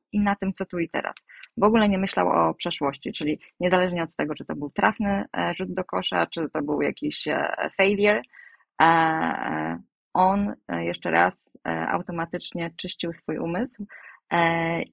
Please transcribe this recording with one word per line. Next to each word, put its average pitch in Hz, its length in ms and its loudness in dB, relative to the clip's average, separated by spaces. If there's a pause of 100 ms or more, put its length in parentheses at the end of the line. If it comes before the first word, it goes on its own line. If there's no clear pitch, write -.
(120)
i 208 80 0
na 202 160 2
tym, - 180 -4
co 190 120 -4
tu 175 140 -6
i 165 100 -2
teraz. - 260 -4 (420)
W - 60 0
ogóle 214 260 6
nie 190 80 2
myślał 185 320 2
o 165 240 4
przeszłości, 156 580 -4
czyli 151 280 -2 (200)
niezależnie 180 440 2
od 165 120 -10
tego, 151 200 -2
czy - 100 -12
to 151 100 -6
był 147 140 -6
trafny, 202 560 0 (120)
e, 175 160 0
rzut 180 200 -6
do 185 100 -4
kosza, 180 440 -2
czy 160 220 -4
to 156 120 -4
był 147 200 -2
jakiś, 147 460 -4
e, - 500 -2
failure, 208 440 2 (600)
e, 156 40 6
e, 160 920 0 (340)
on, 202 400 2 (140)
e, 170 180 -4
jeszcze 170 260 -4
raz, - 380 2 (180)
e, 165 200 -2
automatycznie 170 880 -4
czyścił 175 360 -6
swój - 240 -6
umysł, 196 480 -4 (480)
e, 165 480 2 (120)